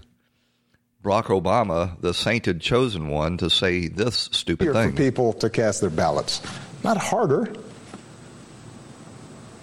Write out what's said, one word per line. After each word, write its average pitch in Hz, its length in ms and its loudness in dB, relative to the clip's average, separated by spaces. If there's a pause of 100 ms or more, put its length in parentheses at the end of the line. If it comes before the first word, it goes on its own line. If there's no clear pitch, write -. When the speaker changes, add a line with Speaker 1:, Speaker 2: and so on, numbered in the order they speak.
(1040)
Speaker 1:
Barack 101 220 2
Obama, 92 800 2
the 87 100 2
sainted 107 480 0
chosen 110 480 0
one, 78 300 0
to 87 100 0
say 90 400 2
this 110 420 -2
stupid - 340 0
Speaker 2:
Here 143 100 2
for 113 100 4
Speaker 1:
thing. - 100 0
Speaker 2:
people 127 380 4
to - 160 0
cast 107 320 2
their 98 80 2
ballots. 78 540 0 (420)
Not 220 140 2
harder. 190 540 2 (2000)